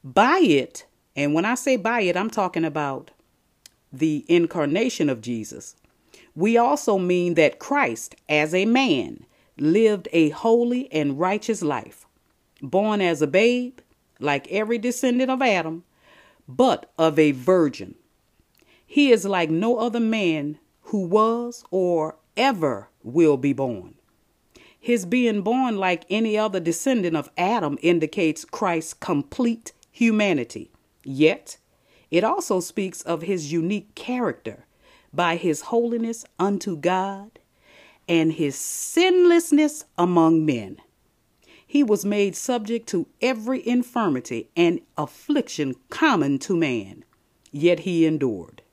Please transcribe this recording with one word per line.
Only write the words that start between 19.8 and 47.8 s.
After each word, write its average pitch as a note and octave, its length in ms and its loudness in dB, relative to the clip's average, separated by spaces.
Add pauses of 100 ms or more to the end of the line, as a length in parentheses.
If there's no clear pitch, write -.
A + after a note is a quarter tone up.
man E3+ 580 -2 (260)
who F#3+ 220 -4
was A3+ 640 0
or F3 460 -2 (200)
ever D#3+ 520 0 (140)
will D3 340 2
be C3+ 160 -2
born. A#2 420 -6 (840)
His A3+ 280 -2
being A3+ 360 0
born A#3 340 -2
like F#3 340 -2
any G#3+ 260 0
other G#3+ 220 -2
descendant F3 560 -2
of C#3+ 220 -4
Adam F3 460 -2
indicates D#3+ 600 0
Christ's E3+ 500 -4
complete A3+ 800 -4 (180)
humanity. G3+ 800 0 (340)
Yet, D3+ 540 0 (520)
it F3 140 2
also D#4 340 -2
speaks F#3 440 -6
of E3 200 -6
his E3 300 -4
unique F3 420 -4
character G3+ 720 -8 (480)
by E3+ 220 -2
his E3 260 -2
holiness A#3 600 -4 (140)
unto G3 380 -2
God F#3+ 600 -4 (720)
and D#3+ 240 2
his D3+ 240 -2
sinlessness E4+ 1300 2 (120)
among E3 480 4
men. A2 360 -4 (840)
He C#4+ 160 2
was G#3 220 2
made G3+ 320 0
subject A#3 520 -4
to E3+ 180 -2 (140)
every B3 460 -2
infirmity G3+ 880 -2
and F3 240 2 (180)
affliction D3+ 760 -4 (140)
common D3+ 520 0
to F3+ 160 -2
man, A#2+ 480 -4 (460)
yet E3 300 2